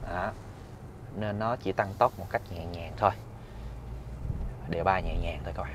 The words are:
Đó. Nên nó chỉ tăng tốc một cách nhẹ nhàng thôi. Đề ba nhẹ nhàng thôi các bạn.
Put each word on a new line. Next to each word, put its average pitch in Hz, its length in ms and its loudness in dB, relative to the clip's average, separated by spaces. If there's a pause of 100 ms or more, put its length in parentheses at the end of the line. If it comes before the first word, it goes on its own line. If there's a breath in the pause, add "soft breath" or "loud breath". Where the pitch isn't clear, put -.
(100)
Đó. 90 200 2 (840)
Nên 104 220 0
nó 113 180 2
chỉ - 160 0
tăng 101 260 2
tốc 120 200 10
một 90 120 -4
cách - 120 2 (120)
nhẹ 85 100 -6
nhàng 87 320 -6
thôi. 101 140 8 (1600 loud breath)
Đề 82 140 0
ba 92 180 6
nhẹ 85 220 0
nhàng 82 220 -2
thôi 87 120 -2
các - 60 -2
bạn. - 120 -4